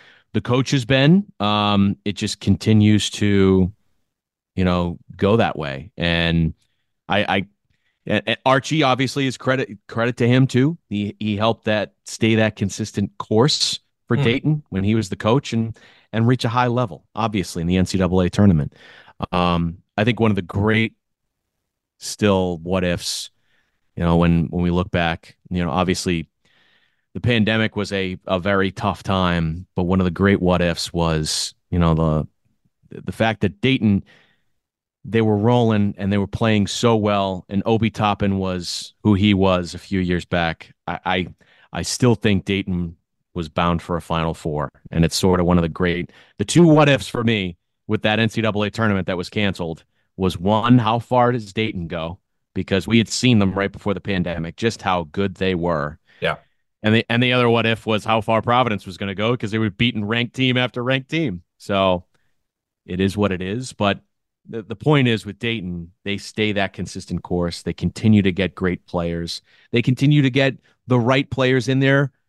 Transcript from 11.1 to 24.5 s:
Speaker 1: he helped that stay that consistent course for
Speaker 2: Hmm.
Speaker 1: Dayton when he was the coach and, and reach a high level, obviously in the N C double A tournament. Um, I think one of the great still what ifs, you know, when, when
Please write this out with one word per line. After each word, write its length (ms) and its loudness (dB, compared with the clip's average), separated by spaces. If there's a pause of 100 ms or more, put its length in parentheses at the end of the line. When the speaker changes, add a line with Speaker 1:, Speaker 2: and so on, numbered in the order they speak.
Speaker 1:
he 180 -2
helped 280 -2
that 300 -2 (100)
stay 300 0
that 220 2
consistent 640 -4
course 640 0 (280)
for 80 0
Speaker 2:
Hmm. 60 -2
Speaker 1:
Dayton 460 0
when 160 -4
he 100 2
was 140 -2
the 80 -8
coach 380 0
and, 220 -4 (360)
and 160 2
reach 160 2
a 60 -2
high 160 0
level, 480 -4
obviously 480 -4
in 40 -4
the 100 2
N 100 2
C 100 -4
double 240 0
A 80 0
tournament. 460 4 (580)
Um, 460 0 (180)
I 80 0
think 160 0
one 100 4
of 60 0
the 60 -4
great 520 -2 (1040)
still 600 0
what 260 -2
ifs, 460 -4 (640)
you 60 -4
know, 140 4
when, 300 4
when 160 -4